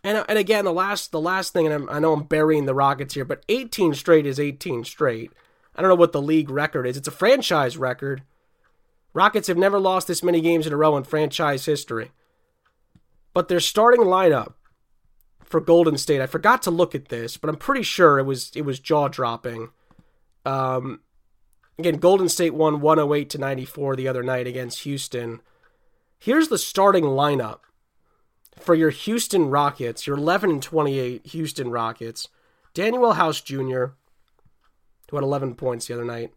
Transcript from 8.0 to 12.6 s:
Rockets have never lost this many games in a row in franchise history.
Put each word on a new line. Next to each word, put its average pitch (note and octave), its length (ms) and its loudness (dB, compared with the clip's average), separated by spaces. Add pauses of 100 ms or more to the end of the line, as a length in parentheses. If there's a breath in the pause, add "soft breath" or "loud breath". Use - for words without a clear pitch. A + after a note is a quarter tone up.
Rockets G3+ 320 2
have F3 100 0
never G3 220 4
lost F#3 300 0
this F3 160 -4
many F3 160 2
games E3 260 2
in D3+ 60 -4
a C#3+ 40 -4
row D3+ 200 4
in C3 80 -4
franchise D3+ 600 -2
history. B2 440 -6 (1200)